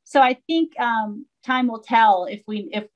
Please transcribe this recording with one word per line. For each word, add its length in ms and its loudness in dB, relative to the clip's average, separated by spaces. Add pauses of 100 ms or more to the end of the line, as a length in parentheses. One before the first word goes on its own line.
so 160 0
I 180 4 (100)
think, 320 -2
um, 460 -4 (200)
time 220 0
will 120 -6
tell 460 2
if 220 -12
we, 260 -8
if, 120 -6 (100)